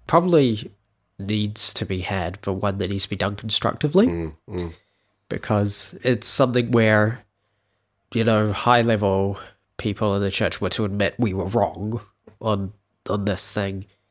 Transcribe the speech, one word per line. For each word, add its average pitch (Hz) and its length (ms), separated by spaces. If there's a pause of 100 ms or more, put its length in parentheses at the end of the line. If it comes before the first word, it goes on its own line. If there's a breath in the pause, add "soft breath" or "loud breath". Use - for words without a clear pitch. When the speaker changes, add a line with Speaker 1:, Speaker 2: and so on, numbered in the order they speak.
Speaker 1:
probably 156 640 (480)
needs 104 580
to 104 100
be 92 140
had, 90 420
but 98 120
one 98 260
that 92 100
needs 98 140
to - 60
be 104 60
done 101 220
constructively, 156 680
Speaker 2:
Mm, 82 260 (160)
mm. 85 240 (560)
Speaker 1:
because 104 760
it's 123 240
something 123 440
where, 110 520 (920)
you 113 120
know, 107 260
high-level 101 880 (380 loud breath)
people 104 380
in 101 60
the 98 80
church 95 300
were 92 100
to 110 140
admit 98 340
we 107 160
were 92 120
wrong 107 560 (400)
on, 101 320 (360)
on 101 160
this - 280
thing, 98 320 (260)